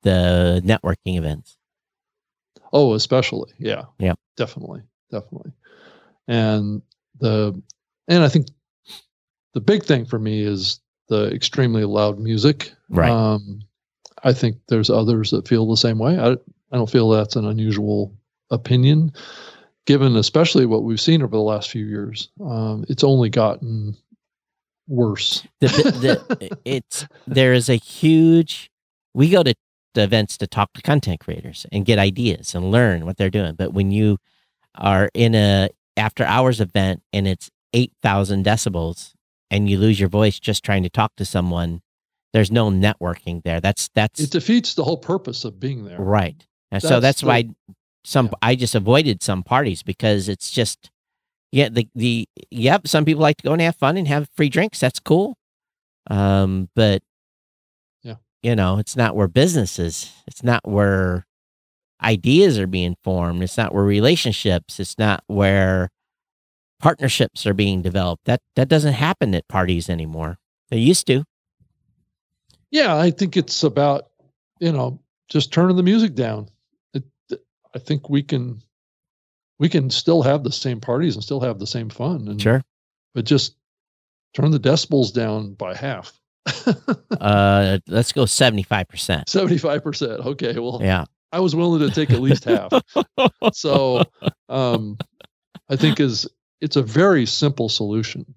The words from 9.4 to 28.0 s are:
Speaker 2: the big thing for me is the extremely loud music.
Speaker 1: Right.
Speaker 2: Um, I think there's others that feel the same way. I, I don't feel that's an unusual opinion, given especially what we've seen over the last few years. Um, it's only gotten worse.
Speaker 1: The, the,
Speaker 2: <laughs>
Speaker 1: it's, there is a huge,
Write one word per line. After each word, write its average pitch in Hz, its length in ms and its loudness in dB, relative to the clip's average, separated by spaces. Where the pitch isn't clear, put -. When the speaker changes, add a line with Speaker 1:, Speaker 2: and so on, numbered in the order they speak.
Speaker 2:
the 123 60 -4
big 202 240 2
thing 127 200 2
for 117 140 -6
me 107 240 -2
is 98 380 -4
the 104 240 0
extremely 113 520 0
loud 101 340 0
music. 110 540 0
Speaker 1:
Right. 85 220 2
Speaker 2:
Um, 107 500 0
I 127 100 4
think 117 240 0
there's 110 220 0
others 110 400 2
that 104 180 -2
feel 113 200 2
the 113 80 0
same 113 220 0
way. 147 200 0
I, 120 140 2
I - 440 -8
don't 113 140 -2
feel 113 200 4
that's 107 260 2
an 113 100 -2
unusual 104 680 -2
opinion, 135 600 2
given 135 300 4
especially 143 500 2
what 110 160 0
we've 110 180 -4
seen 160 220 2
over 117 140 -4
the 107 60 0
last 107 280 -2
few 110 160 -8
years. 107 440 -10
Um, 113 440 -6
it's 131 160 0
only 131 240 4
gotten 110 680 -2
worse. 120 580 -2
Speaker 1:
The, 131 80 4
the, 135 920 0
Speaker 2:
<laughs> - 40 -20
Speaker 1:
it's, 135 420 -8
there 127 260 4
is 123 160 2
a 127 80 4
huge, 160 960 4